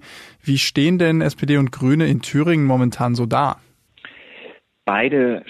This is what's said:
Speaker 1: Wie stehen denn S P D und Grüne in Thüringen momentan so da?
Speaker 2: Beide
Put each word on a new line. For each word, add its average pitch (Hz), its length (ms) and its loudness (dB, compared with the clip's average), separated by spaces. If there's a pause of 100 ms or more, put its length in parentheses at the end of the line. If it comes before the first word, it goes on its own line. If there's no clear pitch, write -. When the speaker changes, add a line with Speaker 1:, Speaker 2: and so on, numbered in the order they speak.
(420)
Speaker 1:
Wie 139 160 0
stehen 156 400 0
denn 160 220 2
S 151 160 -2
P - 100 -6
D 147 120 2
und 135 160 0
Grüne 147 340 0
in 135 140 0
Thüringen 151 440 0
momentan 123 500 0
so 120 100 -2
da? 127 320 -2 (1300)
Speaker 2:
Beide 120 640 0